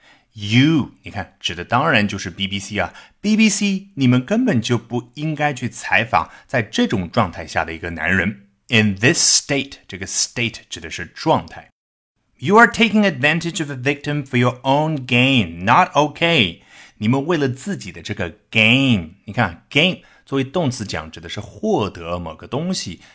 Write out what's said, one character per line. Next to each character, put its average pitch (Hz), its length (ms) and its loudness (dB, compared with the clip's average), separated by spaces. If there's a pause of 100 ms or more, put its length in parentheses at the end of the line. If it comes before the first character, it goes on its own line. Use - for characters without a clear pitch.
(340)
You， 117 580 2 (100)
你 - 80 -16
看， 98 280 -10
指 - 160 -6
的 87 80 -8
当 135 280 0
然 104 180 2
就 101 80 -4
是 92 140 -8
B 95 180 -6
B 98 100 -4
C 104 200 -6
啊。 87 160 -4 (260)
B 208 160 2
B 220 140 6
C， 196 460 -2
你 135 100 2
们 127 180 4
根 233 220 0
本 127 160 2
就 120 160 -2
不 120 360 -8
应 151 200 -4
该 147 180 0
去 123 160 -6
采 101 360 0
访 95 260 -2 (160)
在 123 160 -2
这 240 240 0
种 92 240 -2
状 101 200 0
态 82 160 -12
下 85 180 -4
的 80 100 -6
一 80 40 -10
个 85 120 -6
男 82 260 0
人。 95 320 -2 (200)
In 107 280 4
this 131 220 2
state， - 560 0 (120)
这 92 120 -14
个 95 80 -8
state - 540 -4 (100)
指 - 100 -12
的 82 100 -14
是 87 140 -10
状 113 420 0
态。 - 240 -18 (680)
You 180 180 2
are 233 100 10
taking 214 360 2
advantage 165 580 0
of 147 100 -4
a 139 60 -8
victim 143 480 -2
for 127 140 0
your 123 240 2
own 143 440 0
gain. 120 580 0
Not 151 300 4
okay. 147 640 0 (360)
你 107 120 -2
们 139 180 0
为 175 100 2
了 147 120 0
自 143 280 -6
己 92 160 -12
的 82 80 -16
这 98 140 -8
个 85 180 -6 (180)
gain， 113 600 4 (160)
你 107 60 -12
看， 95 380 -4
gain 170 300 2 (320)
作 135 60 0
为 135 40 0
动 139 280 -2
词 117 120 -6
讲， 80 280 -8
指 85 100 -18
的 82 80 -14
是 104 120 -10
获 139 500 -2
得 85 280 -6
某 82 160 -10
个 85 120 -18
东 165 260 -4
西； 98 300 -8 (120)